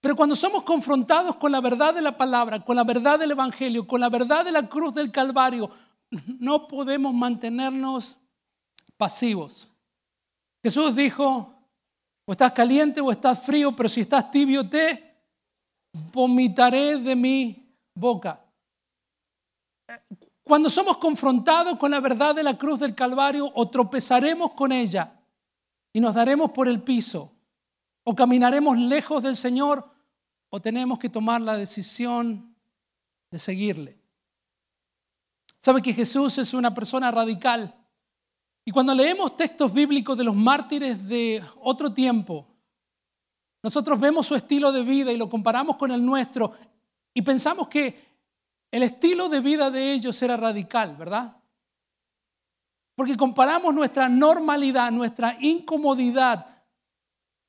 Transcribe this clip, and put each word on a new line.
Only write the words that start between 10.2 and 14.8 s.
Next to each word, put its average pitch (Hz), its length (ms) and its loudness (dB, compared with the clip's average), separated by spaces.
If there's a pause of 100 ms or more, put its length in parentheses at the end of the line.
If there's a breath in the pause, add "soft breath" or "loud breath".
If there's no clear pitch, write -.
Jesús 269 320 0
dijo, 269 600 0 (720)
"O 202 60 -6
estás 247 200 4
caliente 269 480 2
o 269 100 0
estás 254 320 0
frío, 285 320 0
pero 233 140 0
si 226 140 -2
estás 262 280 0
tibio 277 380 2
te 311 480 -2 (960)